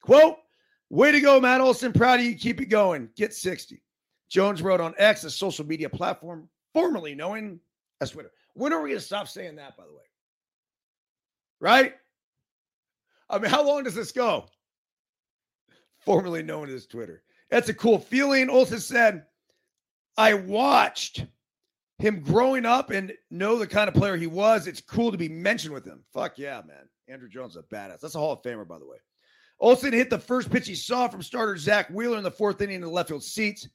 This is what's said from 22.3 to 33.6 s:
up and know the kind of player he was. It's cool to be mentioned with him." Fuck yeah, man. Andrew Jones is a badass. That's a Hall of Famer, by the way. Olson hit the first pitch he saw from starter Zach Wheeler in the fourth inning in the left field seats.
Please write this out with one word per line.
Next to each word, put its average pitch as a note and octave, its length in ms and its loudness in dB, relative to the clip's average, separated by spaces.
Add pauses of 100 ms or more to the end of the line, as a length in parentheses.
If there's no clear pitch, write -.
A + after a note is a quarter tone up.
up A#3+ 240 2
and F#3+ 240 -6 (160)
know G3+ 280 0
the G#3 100 -4
kind G#3 200 2
of E3+ 60 -6
player F#3+ 240 2
he E3+ 80 -4
was. G3 400 2
It's D3+ 160 -14
cool A#3 300 -2
to F#3+ 80 -8
be D#3+ 100 -4
mentioned E3 440 -4
with C3 120 -14
him." D2 260 -20
Fuck - 280 -8
yeah, C3+ 260 -12
man. C#2 240 -20 (180)
Andrew B2+ 220 -20
Jones B2 260 -16
is - 20 -18
a - 180 -18
badass. G2 240 -16
That's D#3 160 -16
a D#3 40 -6
Hall D3+ 140 -2
of A2+ 80 -12
Famer, A2 260 -12
by D#2+ 120 -20
the C#2 80 -20
way. B1+ 100 -20 (600)
Olson B3 340 4
hit A#3 160 2
the A3 80 -2
first B3 320 -4
pitch - 180 -2
he F#3 80 -12
saw A#3+ 320 -2
from F#3+ 140 -10
starter A3 360 -6
Zach G3 340 0
Wheeler A3+ 260 -4
in G3+ 60 -8
the F3+ 80 -4
fourth G#3 280 -2
inning G3 180 -4
in F3+ 40 -10
the E3+ 80 -10
left F3 200 -4
field D3 140 -8
seats. G#3 520 -6